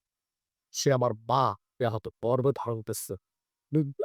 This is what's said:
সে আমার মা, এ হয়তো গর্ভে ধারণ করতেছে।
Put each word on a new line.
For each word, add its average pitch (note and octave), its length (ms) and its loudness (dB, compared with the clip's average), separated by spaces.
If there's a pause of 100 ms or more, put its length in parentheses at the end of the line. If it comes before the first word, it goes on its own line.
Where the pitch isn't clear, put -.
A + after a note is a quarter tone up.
(800)
সে - 80 -2 (100)
আমার B2 140 0 (180)
মা, B2+ 140 4 (380)
এ A#2+ 120 2
হয়তো - 160 -6 (140)
গর্ভে B2+ 360 2
ধারণ A#2 200 -4
করতেছে। G#2+ 340 -8 (920)